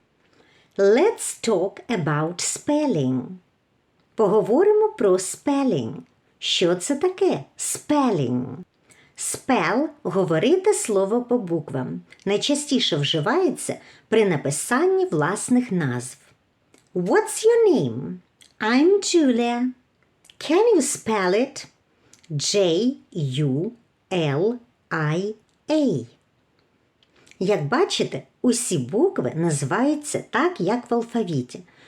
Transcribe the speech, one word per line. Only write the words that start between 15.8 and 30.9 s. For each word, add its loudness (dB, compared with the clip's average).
What's 0
your 6
name? -2
I'm 4
Julia. 0
Can 4
you 4
spell 0
it? -2
J 0
U -2
L 0
I -2
A. 0
Як 0
бачите, -2
усі 0
букви -2
називаються -2
так, -2
як -2